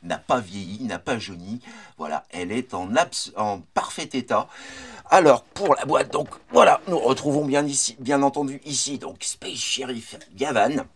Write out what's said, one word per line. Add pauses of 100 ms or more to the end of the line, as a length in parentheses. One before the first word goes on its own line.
n'a
pas
vieilli,
n'a
pas
jauni. (380)
Voilà,
elle
est
en
abs-,
en (160)
parfait
état. (640)
Alors,
pour
la
boîte,
donc, (220)
voilà,
nous
retrouvons
bien
ici,
bien
entendu
ici,
donc,
Space
Sheriff (200)
Gavan. (100)